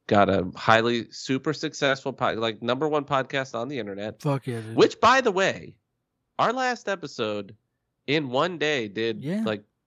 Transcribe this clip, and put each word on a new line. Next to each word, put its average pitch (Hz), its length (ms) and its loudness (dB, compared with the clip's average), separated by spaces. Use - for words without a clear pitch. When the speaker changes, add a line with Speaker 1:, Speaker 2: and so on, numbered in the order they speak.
Speaker 1:
Got 101 240 6
a 90 240 2
highly 113 560 2
super 135 420 -4
successful 139 600 -2
po-, 107 220 0
like, 113 280 -2
number 131 260 0
one 147 160 0
podcast 135 520 -2
on 117 120 -4
the 139 120 -6
internet. 101 420 -8
Speaker 2:
Fuck 139 240 -2
yeah, 117 140 -4
dude. 110 160 -10
Speaker 1:
Which, - 240 4
by 254 200 6
the 240 120 2
way, 170 420 -2
our 196 140 2
last 254 360 -4
episode 110 680 -6
in 143 220 0
one 156 280 0
day 143 300 0
did, 110 380 -4
Speaker 2:
Yeah. 196 200 -4
Speaker 1:
like, 107 200 -2